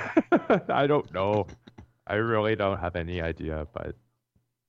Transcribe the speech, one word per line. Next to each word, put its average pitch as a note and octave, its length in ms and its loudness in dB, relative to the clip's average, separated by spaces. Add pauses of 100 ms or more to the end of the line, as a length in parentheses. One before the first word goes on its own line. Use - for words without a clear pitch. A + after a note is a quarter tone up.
(300)
<laughs> - 380 2
I C3+ 180 2
don't C#3+ 280 2
know. G2 320 2 (600)
I - 100 -2
really A2 380 2
don't G2 260 0
have F2 160 -4
any F2 260 -4
idea, D#2+ 500 -4
but - 240 -10 (720)